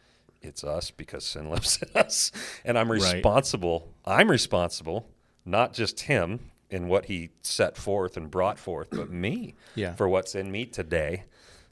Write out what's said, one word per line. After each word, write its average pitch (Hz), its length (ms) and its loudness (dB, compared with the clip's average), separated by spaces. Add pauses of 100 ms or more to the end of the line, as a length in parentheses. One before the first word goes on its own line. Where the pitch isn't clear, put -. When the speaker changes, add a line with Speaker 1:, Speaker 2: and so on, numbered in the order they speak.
(420)
Speaker 1:
it's 76 200 -12
us 76 280 -4
because - 340 -12
sin 78 260 -8
<laughs> - 0 -
lives - 320 0
in - 60 -8 (120)
us. - 300 2 (340)
And 120 140 2
I'm 113 120 2
Speaker 2:
Right. 110 100 2
Speaker 1:
responsible. 92 920 2 (120)
I'm 156 260 6
responsible, 90 800 0 (360)
not 107 280 2
just - 300 -2
him 110 480 0 (200)
in 87 180 -4
what 95 180 4
he 85 240 -6 (120)
set - 340 0
forth 98 400 -2
and 78 140 -8
brought 92 280 2
forth, 82 320 -8
but 82 200 -6
me 110 440 -4 (200)
Speaker 3:
Yeah. 92 200 -4
Speaker 1:
for 95 140 2
what's 92 260 0
in 98 180 -4
me 117 140 -6
today, 82 580 -4 (480)